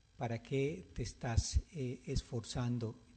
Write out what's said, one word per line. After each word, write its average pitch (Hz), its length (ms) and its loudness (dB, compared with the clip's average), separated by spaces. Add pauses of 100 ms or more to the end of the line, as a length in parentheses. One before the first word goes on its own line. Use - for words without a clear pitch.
(200)
¿Para 117 180 0
qué 143 580 0
te - 80 -2
estás, - 580 4 (140)
eh, 131 300 -4
esforzando? 120 880 0 (240)